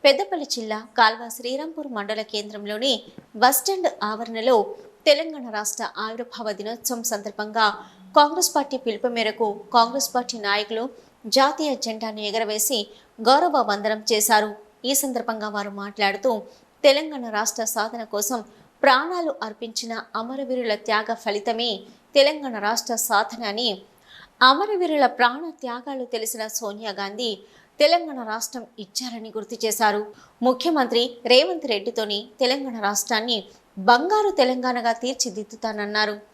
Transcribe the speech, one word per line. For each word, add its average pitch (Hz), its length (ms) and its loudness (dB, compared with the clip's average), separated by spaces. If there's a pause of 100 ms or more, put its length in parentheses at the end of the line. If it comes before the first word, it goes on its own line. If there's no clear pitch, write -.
పెద్దపల్లి 294 500 2
జిల్లా 214 220 -6 (220)
కాల్వ 226 240 4 (140)
శ్రీరాంపూర్ 285 600 -8
మండల 208 260 -4 (100)
కేంద్రంలోని 208 600 -4 (500)
బస్టాండ్ 349 460 4 (200)
ఆవరణలో 226 460 0 (540)
తెలంగాణ 302 380 2 (100)
రాష్ట్ర 208 280 -4 (200)
ఆవిర్భావ 226 540 -8
దినోత్సవం 233 440 -6 (100)
సందర్భంగా 214 540 -2 (520)
కాంగ్రెస్ 320 380 6
పార్టీ 269 280 -2
పిలుపు 226 320 -2
మేరకు 214 320 0 (280)
కాంగ్రెస్ 240 380 4
పార్టీ 247 320 -4
నాయకులు 214 380 -2 (540)
జాతీయ 294 340 2 (140)
జెండాను 220 420 -8
ఎగరవేసి 220 500 -2 (520)
గౌరవ 285 400 4
వందనం 214 320 -2 (100)
చేశారు. 214 400 4 (380)
ఈ 277 120 0
సందర్భంగా 233 540 -4
వారు 202 160 -6 (100)
మాట్లాడుతూ 202 500 0 (540)
తెలంగాణ 285 380 4 (140)
రాష్ట్ర 220 280 -4 (100)
సాధన 226 280 -4 (100)
కోసం 220 260 -2 (420)
ప్రాణాలు 311 480 4 (140)
అర్పించిన 226 480 -10 (280)
అమరవీరుల 254 520 -4 (140)
త్యాగ 214 220 0 (140)
ఫలితమే 220 460 -2 (480)
తెలంగాణ 285 400 4 (120)
రాష్ట్ర 233 260 -2 (140)
సాధన 220 340 0 (100)
అని, 226 180 -2 (800)
అమరవీరుల 330 580 4 (120)
ప్రాణ 254 240 2 (200)
త్యాగాలు 247 420 -8 (100)
తెలిసిన 220 280 -6 (140)
సోనియా 208 420 -8
గాంధీ 214 320 -6 (500)
తెలంగాణ 311 480 2
రాష్ట్రం 226 360 -8 (140)
ఇచ్చారని 220 580 -10
గుర్తు 214 280 -8
చేశారు. 208 360 2 (420)
ముఖ్యమంత్రి 247 600 2 (240)
రేవంత్ 294 460 4
రెడ్డితోని 208 460 -4 (220)
తెలంగాణ 262 400 0
రాష్ట్రాన్ని 214 580 0 (400)
బంగారు 339 520 4 (100)
తెలంగాణగా 247 520 0
తీర్చిదిద్దుతానన్నారు. 214 1200 -4 (180)